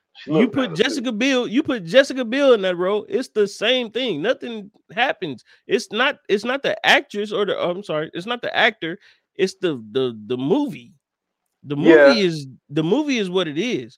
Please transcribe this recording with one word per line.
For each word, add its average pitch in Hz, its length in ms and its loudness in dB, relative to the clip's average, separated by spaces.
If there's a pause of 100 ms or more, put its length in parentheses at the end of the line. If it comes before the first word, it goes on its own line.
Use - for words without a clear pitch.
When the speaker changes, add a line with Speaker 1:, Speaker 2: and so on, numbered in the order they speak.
(180)
Speaker 1:
She - 140 -12
Speaker 2:
You 160 100 4
Speaker 1:
look 240 120 2
Speaker 2:
put 254 180 -2
Speaker 1:
better, 156 40 -8
too. 185 80 2
Speaker 2:
Jessica 262 280 -2
Biel, 247 360 0
you 254 160 0
put 233 220 -4
Jessica 254 400 2
Biel 262 280 4
in 208 100 4
that 185 120 -2
role, 190 320 -2
it's 247 220 -4
the 208 180 0
same 233 440 -2
thing. 226 300 -4
Nothing 220 480 -6 (240)
happens. 185 500 -4 (240)
It's - 240 -2
not, 254 360 -2
it's 196 180 0
not 262 180 -4
the - 220 -4
actress 214 460 0
or 202 140 -2
the, 175 120 -2
oh, 165 140 -2
I'm 190 120 -10
sorry, 156 300 -6
it's 175 120 -8
not 240 160 -6
the - 140 -8
actor. 185 440 -2 (360)
It's 190 200 -2
the, 151 260 -4 (100)
the, 123 360 -2
the 123 100 -2
movie. 147 560 -2 (680)
The 139 140 -8
Speaker 1:
Yeah. 151 320 8
Speaker 2:
movie 226 120 4
is, 156 260 -2 (220)
the 156 140 -2
movie 262 360 0
is 190 100 -2
what 180 180 -2
it 147 100 -6
is. 165 400 -6